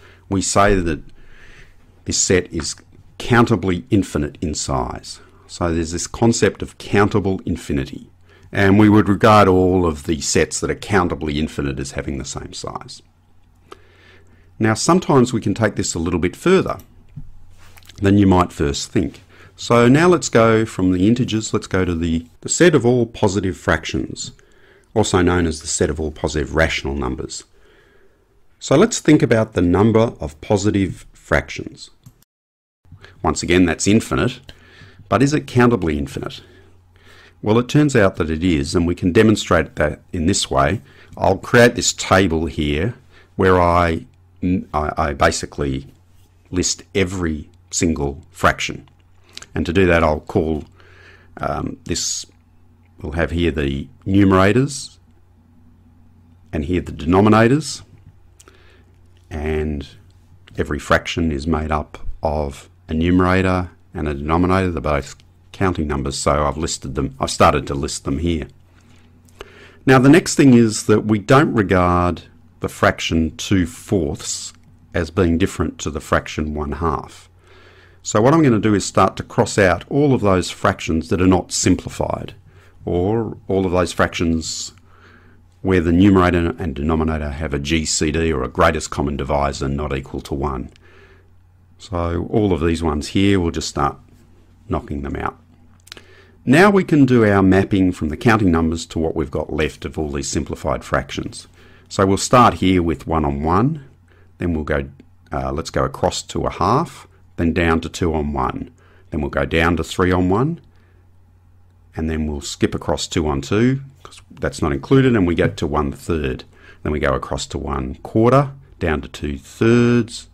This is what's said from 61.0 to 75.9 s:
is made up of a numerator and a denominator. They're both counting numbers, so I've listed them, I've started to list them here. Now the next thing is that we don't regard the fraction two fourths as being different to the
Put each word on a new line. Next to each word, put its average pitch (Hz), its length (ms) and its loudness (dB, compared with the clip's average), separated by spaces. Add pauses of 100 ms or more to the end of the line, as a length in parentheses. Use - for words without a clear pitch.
is 69 140 -6
made 78 240 -2
up 73 260 -6 (260)
of 73 460 -6 (180)
a 80 60 -6
numerator 90 800 0 (220)
and 80 140 -6
a 76 60 -4
denominator. 90 580 0
They're 76 100 -6
both 71 360 -4 (340)
counting 90 360 -2
numbers, 69 300 -6
so 73 280 0
I've 69 120 -2
listed 69 380 -8
them, 67 240 -4
I've - 100 -2
started 73 380 2
to 73 60 -6
list 69 320 -8
them 69 140 -4
here. 82 280 -4 (1400)
Now 131 140 6
the 127 80 6
next 170 280 6
thing 139 180 6
is 113 320 4
that 104 160 4
we 107 180 0
don't 135 340 2
regard 87 680 2 (380)
the - 80 -6
fraction 82 640 0
two 92 300 0
fourths - 880 -6 (400)
as 87 180 -4
being 85 260 2
different 90 420 -2
to 80 100 -10
the 76 100 -8